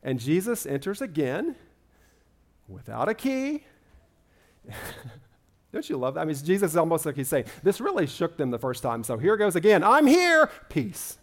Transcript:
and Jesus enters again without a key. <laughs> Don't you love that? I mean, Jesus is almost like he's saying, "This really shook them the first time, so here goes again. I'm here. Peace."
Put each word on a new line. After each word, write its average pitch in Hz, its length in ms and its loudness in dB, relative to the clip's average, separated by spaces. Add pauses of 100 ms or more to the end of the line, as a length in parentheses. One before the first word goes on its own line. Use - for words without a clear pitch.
and 131 160 -4
Jesus 180 480 -2
enters 139 360 -6
again 175 560 -4 (1120)
without 123 400 -6
a 220 40 -2
key. 269 520 -4 (1000)
<laughs> - 60 -18 (1000)
Don't - 160 -8
you 160 80 -2
love 127 160 -2
that? 160 80 -4
I - 20 -2
mean, 156 140 -2
Jesus 180 340 2
is 165 60 2
almost 165 280 2
like 143 120 -4
he's 135 100 -4
saying, 139 160 0 (180)
"This 196 200 0
really 269 260 0
shook 165 300 -4
them 139 140 -2
the 120 60 -4
first 127 240 -4
time, 117 220 -4
so 117 140 -4
here 185 180 2
goes 202 220 2
again. 180 260 6
I'm 277 240 6
here. 330 420 6 (200)
Peace." - 540 -6